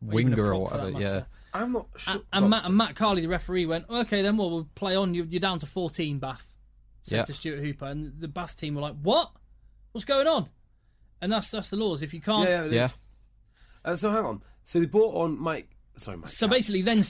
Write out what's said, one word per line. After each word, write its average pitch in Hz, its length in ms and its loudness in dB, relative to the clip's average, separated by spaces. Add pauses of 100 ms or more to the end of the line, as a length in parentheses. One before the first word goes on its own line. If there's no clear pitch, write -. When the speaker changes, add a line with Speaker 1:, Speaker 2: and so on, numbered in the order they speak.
(200)
Speaker 1:
even 123 140 4
a - 20 4
Speaker 2:
winger 104 180 4
or 92 140 0
Speaker 1:
prop - 40 -6
for - 60 -4 (100)
that 90 60 -4
Speaker 2:
whatever, 98 80 -6
yeah. 101 60 0 (120)
Speaker 1:
matter." - 80 -8 (260)
Speaker 3:
I'm 233 200 -2
not 233 140 -4 (100)
sure. - 180 -4
Speaker 1:
And, 196 80 -8 (200)
and 202 60 8
Matt, 214 160 2
and 185 100 2
Matt 208 200 4
Carley, 202 260 2
the 160 80 -2
referee, 180 360 0
went, 165 240 -2
"Okay, 226 340 0
then, 208 120 4
well, 196 140 2
we'll 165 260 -4
play 190 200 -2
on. 190 180 2
You, 175 160 -2
you're 175 100 -2
down 180 200 -2
to 151 80 -6
fourteen, 156 520 -4
Bath," 131 340 -10 (480)
said - 160 -4
Speaker 2:
Yeah. 113 60 0
Speaker 1:
to 139 100 -6
Stuart 143 260 -6
Hooper, 143 260 -6
and 147 340 -8
the 160 80 -10
Bath - 300 -10
team 147 180 -6
were 143 60 -4
like, 147 200 -6
"What? 262 300 2 (640)
What's 233 120 -8
going 277 220 4
on?" 262 220 2 (720)
And 185 100 -2
that's, 214 200 -2
that's - 180 -6
the 202 80 -4
laws. 180 240 0
If 151 120 -8
you 165 60 -10
can't 208 300 2
Speaker 3:
Yeah, 175 140 2
yeah, 156 40 -4
it 151 60 0
Speaker 2:
Yeah. 120 120 4
Speaker 3:
is. 127 120 -4 (840)
Uh, 170 120 0
so 208 160 2
hang 214 120 2
on. 110 180 -6 (220)
So - 160 0
they 170 60 6
brought 208 300 4
on 165 240 0
Mike. 156 280 -4 (280)
Sorry, 98 200 -8
Mike 82 120 -12
Speaker 1:
So - 200 0
Speaker 3:
Catt. 233 80 4
Speaker 1:
basically, 208 280 2
then 226 140 4
Speaker 3:
Nathan 202 120 6